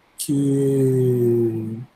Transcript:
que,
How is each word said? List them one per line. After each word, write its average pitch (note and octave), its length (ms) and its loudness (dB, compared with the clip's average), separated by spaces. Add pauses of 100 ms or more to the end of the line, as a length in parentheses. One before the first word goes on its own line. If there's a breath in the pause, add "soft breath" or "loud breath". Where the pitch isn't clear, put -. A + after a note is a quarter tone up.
(180)
que, B2+ 1600 0 (180)